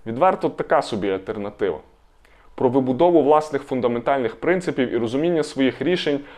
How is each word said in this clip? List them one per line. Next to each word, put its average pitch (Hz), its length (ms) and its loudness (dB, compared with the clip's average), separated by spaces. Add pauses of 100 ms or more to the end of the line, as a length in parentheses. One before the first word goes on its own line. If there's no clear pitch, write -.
відверто 156 440 0
така 147 320 0
собі 101 300 -4
альтернатива. 101 680 -4 (760)
Про 123 140 2
вибудову 135 540 4
власних 147 400 2
фундаментальних 120 720 -2
принципів 151 580 -2
і 123 40 0
розуміння 147 460 0
своїх 135 380 -2
рішень 156 380 0 (180)